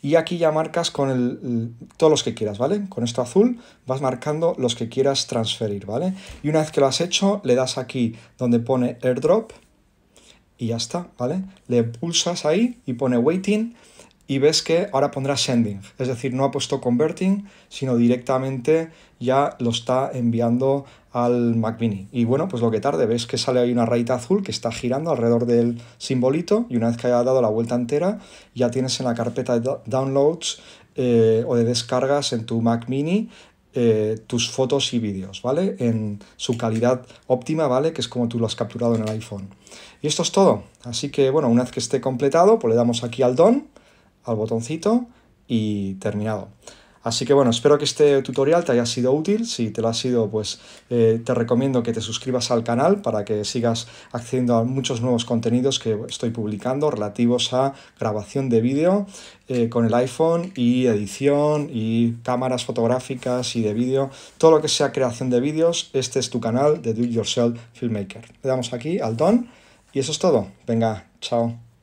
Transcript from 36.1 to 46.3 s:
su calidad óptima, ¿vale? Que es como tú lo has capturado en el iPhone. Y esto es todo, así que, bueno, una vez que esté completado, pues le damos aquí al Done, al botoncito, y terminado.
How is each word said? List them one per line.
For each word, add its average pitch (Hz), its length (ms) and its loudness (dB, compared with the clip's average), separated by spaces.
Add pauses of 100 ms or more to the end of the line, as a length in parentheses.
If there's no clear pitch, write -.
su - 200 -4
calidad 117 480 0 (220)
óptima, 147 400 0
¿vale? 139 260 0
Que 156 80 -8
es - 60 -4
como 120 220 -2
tú 117 100 -4
lo 113 80 0
has - 80 -4
capturado 117 400 -2
en 110 80 -2
el 107 60 -4
iPhone. 107 400 -8 (540)
Y 143 40 -4
esto 151 160 -2
es - 80 -2
todo, 143 320 4 (220)
así 123 260 -8
que, 135 200 2
bueno, 143 180 2
una 120 160 4
vez 123 80 -12
que - 80 -6
esté 123 200 -2
completado, 139 600 4
pues 117 100 0
le 113 60 4
damos 120 260 2
aquí 123 200 -4
al 127 120 2
Done, 226 300 6 (580)
al 117 140 -4
botoncito, 123 720 0 (420)
y 104 460 -2
terminado. 104 540 -4 (540)